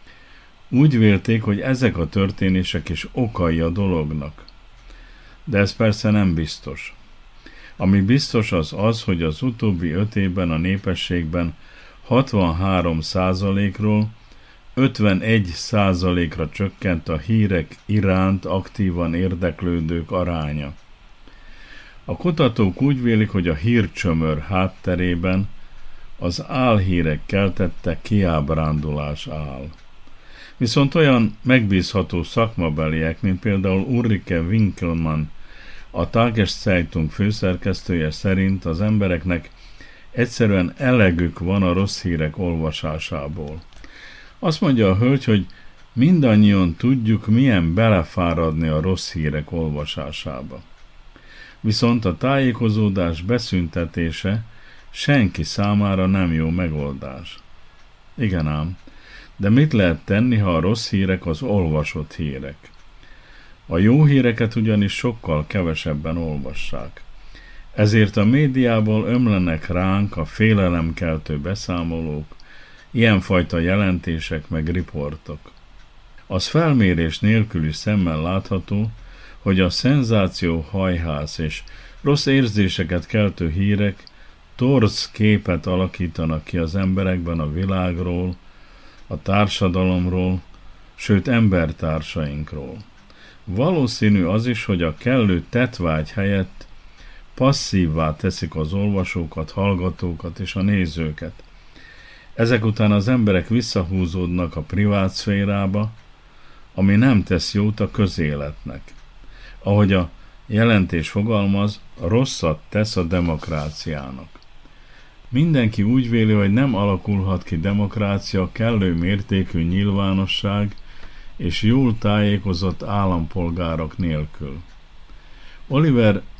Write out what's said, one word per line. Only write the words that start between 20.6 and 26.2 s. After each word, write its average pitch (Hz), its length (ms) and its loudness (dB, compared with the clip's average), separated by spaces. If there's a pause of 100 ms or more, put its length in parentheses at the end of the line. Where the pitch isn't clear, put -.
A - 120 -8
kutatók 123 640 0
úgy 135 200 2
vélik, 110 280 2
hogy 90 180 0
a 80 60 2
hírcsömör 82 840 0
hátterében 92 1080 -2 (680)
az 87 300 -4